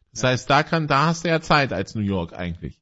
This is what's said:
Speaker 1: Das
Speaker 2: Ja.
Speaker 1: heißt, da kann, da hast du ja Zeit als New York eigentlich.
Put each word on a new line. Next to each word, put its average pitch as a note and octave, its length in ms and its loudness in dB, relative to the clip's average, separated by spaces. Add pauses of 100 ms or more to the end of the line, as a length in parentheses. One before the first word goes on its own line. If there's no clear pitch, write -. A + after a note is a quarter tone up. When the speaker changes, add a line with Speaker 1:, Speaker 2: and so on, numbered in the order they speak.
(140)
Speaker 1:
Das - 100 -8
Speaker 2:
Ja. B2+ 60 4
Speaker 1:
heißt, B2+ 200 -2
da C#3+ 140 6
kann, D#3+ 240 -2
da C#3+ 200 2
hast E3 180 -2
du E3+ 40 0
ja D#3+ 120 2
Zeit C#3+ 320 2
als F#2 220 -4
New - 60 -2
York F#2+ 320 0
eigentlich. E2+ 480 -8